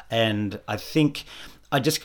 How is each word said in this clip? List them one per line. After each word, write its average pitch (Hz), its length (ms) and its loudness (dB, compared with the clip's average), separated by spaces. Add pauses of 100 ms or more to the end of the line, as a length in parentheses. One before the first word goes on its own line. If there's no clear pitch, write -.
(100)
And 107 580 0
I 107 80 -2
think, 147 480 2 (480)
I 143 80 2
just, 151 240 0